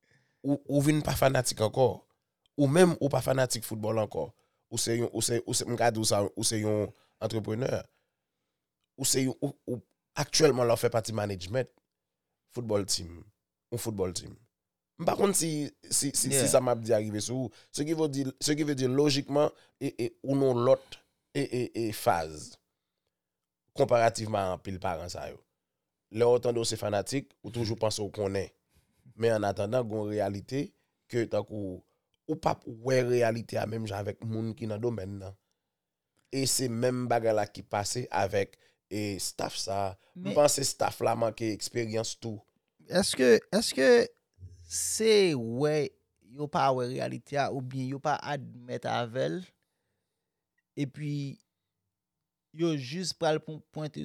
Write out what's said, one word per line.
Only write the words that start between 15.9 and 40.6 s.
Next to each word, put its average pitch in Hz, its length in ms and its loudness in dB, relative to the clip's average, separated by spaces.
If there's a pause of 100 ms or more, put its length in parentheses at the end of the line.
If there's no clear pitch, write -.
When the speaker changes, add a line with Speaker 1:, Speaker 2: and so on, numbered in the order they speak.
Speaker 1:
si, 139 260 0
si, 131 140 0
si 139 60 0
Speaker 2:
Yeah. 120 120 4
Speaker 1:
sa 131 160 6
m 127 80 2
ap 117 80 0
di 113 160 2
arive 107 240 -2
sou 127 260 -4
ou. 101 40 -6 (200)
Ce - 120 -6
qui 151 100 -2
veut 160 160 0
dire, 135 320 -2
ce 147 120 0
qui 151 100 0
veut 147 120 0
dire 131 140 0
logiquement, 143 640 2 (300)
et, 139 220 -4
et, 117 200 -6
ou 135 140 0
non 135 180 4
l'autre, 123 480 2 (320)
et, 143 80 0
et, 113 460 -2
et 104 40 -4
phase. 80 640 -2 (1200)
Comparativement 110 800 2
à 85 40 -10
pile 95 220 -10
parent 87 320 -4
sa 85 160 -10
yo. - 80 -14 (800)
Lè 113 80 4
ou 120 160 6
tande 120 160 0
ou 113 80 0
se 110 160 -4
fanatik, 104 480 -2 (160)
ou 107 80 -12
toujou 117 240 -2
panse 107 240 -2
ou 101 140 -4
konnen. 98 340 -2 (680)
Mais 117 160 2
en 107 120 0
attendant, 104 400 0
gon 107 240 -4
reyalite, 104 640 -2 (420)
ke 117 160 0
tankou, 101 540 -6 (440)
ou 160 140 -4
pa - 240 0
wè 127 400 0
reyalite 117 560 0
a 104 80 -2
menm 113 180 -6
jan 101 140 -4
avèk 101 240 -8
moun 113 320 -4
ki 110 140 -6
nan 104 100 -6
domèn 101 400 -4
nan. 95 160 -14 (960)
E 135 160 0
se 127 240 0
menm 123 380 0
bagay 113 260 2
la 104 140 0
ki - 180 -16
pase - 400 -4
avèk, 98 480 0 (320)
e, 101 320 -4
staff - 400 -6
sa. 98 320 -4 (240)
M 180 140 -6
Speaker 2:
Men 165 100 2
Speaker 1:
panse 143 240 4